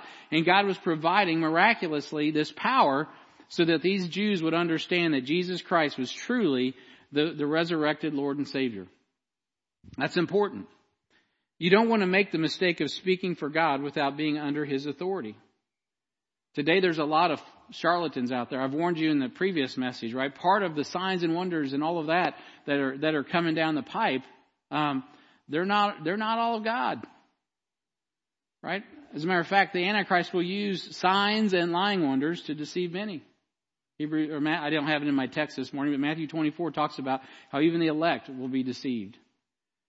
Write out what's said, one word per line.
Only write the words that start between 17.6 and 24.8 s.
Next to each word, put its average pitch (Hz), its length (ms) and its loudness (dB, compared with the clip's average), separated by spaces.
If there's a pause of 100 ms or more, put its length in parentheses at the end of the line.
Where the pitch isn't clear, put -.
charlatans 160 640 0
out 120 180 -4
there. 131 100 -4
I've 135 140 -2
warned 170 240 0
you 156 140 2
in 143 80 2
the 127 80 0
previous 156 480 -2
message, 120 360 -4
right? 135 220 -2
Part 196 300 2
of 165 100 -2
the 147 80 0
signs 180 400 -2
and 165 100 2
wonders 165 420 -2
and 143 100 -2
all 170 160 -2
of 151 80 -4
that 165 260 2 (320)
that 143 100 0
are, 139 220 -2
that 156 160 2
are 143 80 0
coming 170 320 0
down 160 220 2
the 123 80 -4
pipe, 170 380 -2 (500)
um, 143 320 0 (460)